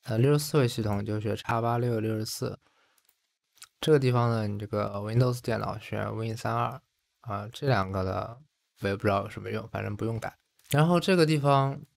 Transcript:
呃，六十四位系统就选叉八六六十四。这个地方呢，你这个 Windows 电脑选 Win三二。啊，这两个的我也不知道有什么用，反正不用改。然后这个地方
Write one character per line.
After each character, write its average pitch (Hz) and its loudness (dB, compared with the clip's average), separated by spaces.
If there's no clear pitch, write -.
呃， 113 -2
六 131 4
十 147 4
四 147 0
位 127 6
系 117 -2
统 104 -2
就 107 -2
选 107 -2
叉 117 -2
八 117 0
六 120 0
六 110 -2
十 110 -4
四。 107 -8
这 156 2
个 147 6
地 127 2
方 120 2
呢， 110 0
你 104 -4
这 104 -8
个 104 -2
Windows 120 0
电 110 -2
脑 104 -6
选 104 -6
Win 113 -6
三 113 -4
二。 120 -4
啊， 104 -8
这 147 -4
两 98 2
个 95 0
的 98 -4
我 98 -4
也 98 0
不 101 -8
知 107 2
道 98 4
有 101 -8
什 - -12
么 101 -10
用， 110 -6
反 101 -6
正 104 -6
不 110 -6
用 113 -4
改。 - -8
然 151 6
后 175 4
这 190 4
个 160 6
地 156 2
方 139 2